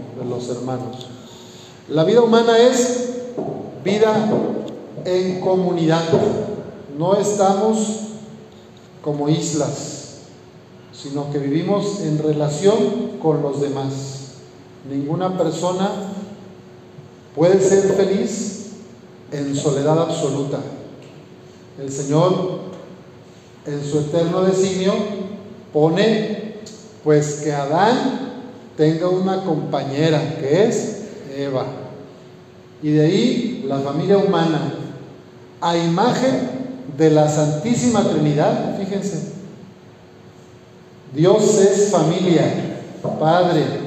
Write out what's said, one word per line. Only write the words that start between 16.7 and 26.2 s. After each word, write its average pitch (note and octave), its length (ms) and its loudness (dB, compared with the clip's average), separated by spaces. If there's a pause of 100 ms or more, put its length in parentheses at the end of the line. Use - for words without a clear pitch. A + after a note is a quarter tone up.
puede F3+ 240 6
ser G3 320 4
feliz G3 640 0 (760)
en C#3+ 240 -4
soledad C#3+ 460 2
absoluta. C#3+ 560 -2 (1200)
El C3+ 140 -8
Señor, D#3+ 680 0 (1080)
en C#3+ 180 -6
su D3 140 -2
eterno E3+ 420 0
designio, F#3 540 2 (760)
pone, F#3 840 2 (500)